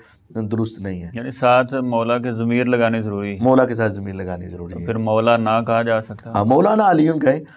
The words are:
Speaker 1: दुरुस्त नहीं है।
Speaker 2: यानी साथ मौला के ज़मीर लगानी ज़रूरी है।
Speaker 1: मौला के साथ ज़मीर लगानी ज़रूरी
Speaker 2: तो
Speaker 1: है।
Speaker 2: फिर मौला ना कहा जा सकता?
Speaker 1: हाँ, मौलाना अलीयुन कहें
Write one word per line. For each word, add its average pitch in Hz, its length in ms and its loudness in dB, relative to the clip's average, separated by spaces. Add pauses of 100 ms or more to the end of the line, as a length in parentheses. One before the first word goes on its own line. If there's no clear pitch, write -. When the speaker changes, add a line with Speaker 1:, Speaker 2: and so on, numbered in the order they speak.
(380)
Speaker 1:
दुरुस्त 110 440 -4
नहीं 95 180 -8
है। 85 140 -14
Speaker 2:
यानी 123 180 -10
साथ 127 320 4 (100)
मौला 120 440 -2
के 123 140 -4
ज़मीर 117 340 0
लगानी 117 360 2
ज़रूरी 101 340 -6
है। 107 80 -4
Speaker 1:
मौला 131 200 6
के 120 100 -4
साथ 110 160 0
ज़मीर 98 240 -8
लगानी 90 320 -8
ज़रूरी 87 280 -12
Speaker 2:
तो - 60 -10
Speaker 1:
है। - 60 -8
Speaker 2:
फिर 113 120 -4
मौला 110 380 2
ना 113 260 0
कहा 117 200 0
जा 113 180 0
सकता? 110 360 -14
Speaker 1:
हाँ, 104 80 2
मौलाना 196 400 4
अलीयुन 160 340 2
कहें 147 240 2 (140)